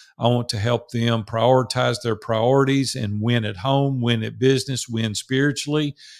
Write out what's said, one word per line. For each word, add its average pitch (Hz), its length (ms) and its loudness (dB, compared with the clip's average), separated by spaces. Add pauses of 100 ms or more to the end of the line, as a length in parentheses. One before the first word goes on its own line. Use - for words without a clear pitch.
(160)
I 120 120 2
want 120 220 0
to 113 80 -6
help 117 320 -2
them 117 340 0
prioritize 123 760 2
their 113 140 -2
priorities 131 760 2
and 104 260 -4
win 117 240 0
at 104 120 -6
home, 135 440 0
win 117 220 2
at 110 160 -8
business, 131 500 0
win 113 280 -2
spiritually. 147 800 -2 (240)